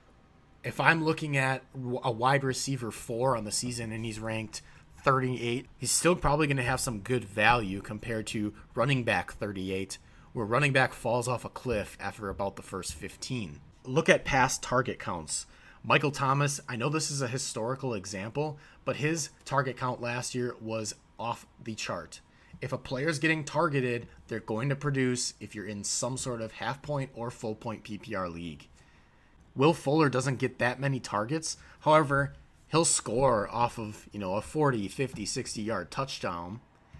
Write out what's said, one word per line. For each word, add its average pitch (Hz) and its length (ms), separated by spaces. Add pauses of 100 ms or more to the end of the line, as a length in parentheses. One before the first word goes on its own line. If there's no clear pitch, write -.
(640)
If 120 160
I'm 156 240
looking 156 340
at 131 240 (120)
w-, 123 300
a 131 60
wide 127 340
receiver 127 460
four 120 480
on 107 60
the 104 80
season 120 400
and 113 120
he's 110 160
ranked 110 440 (400)
thirty-eight, 127 640 (100)
he's 120 140
still 175 240
probably 151 320
gonna 135 160
have 123 160
some 117 220
good 120 220
value 104 560
compared 110 460
to 104 300 (180)
running 123 300
back 101 300
thirty-eight, 95 640 (340)
where 113 140
running 135 260
back 131 200
falls 120 340
off 123 180
a - 40
cliff 107 500
after 101 280
about 98 280
the 92 80
first - 320
fifteen. 98 640 (240)
Look 156 260
at 156 160
past 131 380
target 123 340
counts. 85 480 (380)
Michael 151 260
Thomas, 139 580
I 127 80
know 120 140
this 151 220
is 139 100
a 127 60
historical 127 680
example, 104 640 (260)
but 135 120
his 151 340 (140)
target 135 340
count 127 240
last 120 320
year 123 260
was 110 360 (240)
off 113 260 (180)
the 113 120
chart. 90 460 (380)
If 131 140
a 123 60
player's 139 400
getting 160 240
targeted, 139 640 (200)
they're 113 120
going 113 300
to 139 60
produce 135 640
if 104 140
you're 101 140
in 101 160
some 127 340
sort 120 240
of 110 120
half 127 280
point 139 320
or 117 160
full 113 240
point 107 300
P 104 160
P 107 160
R 92 120
league. 85 420 (840)
Will 147 180
Fuller 147 360
doesn't 131 300
get 127 180
that 123 220
many 135 200
targets. 120 580 (240)
However, 143 520 (360)
he'll 160 140
score 120 640
off 117 280
of, 107 340
you 104 80
know, 92 140
a 107 80
forty, 131 480
fifty, 120 360
sixty - 360
yard 101 300
touchdown, 101 680 (400)